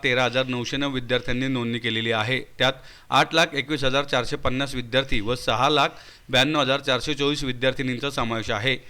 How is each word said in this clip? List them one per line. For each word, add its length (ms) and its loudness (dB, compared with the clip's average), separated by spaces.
तेरा 200 2
हजार 220 0
नऊशे 300 -4
नऊ 140 -2
विद्यार्थ्यांनी 580 -2
नोंदणी 300 -2
केलेली 340 -2
आहे. 280 0
त्यात 320 0
आठ 240 2
लाख 180 6
एकवीस 320 -2
हजार 200 2
चारशे 320 0
पन्नास 380 -2
विद्यार्थी 460 0
व 140 0
सहा 340 2
लाख 200 4
ब्याण्णव 300 4
हजार 200 2
चारशे 340 0
चोवीस 300 0
विद्यार्थिनींचा 680 0
समावेश 400 -2
आहे. 280 0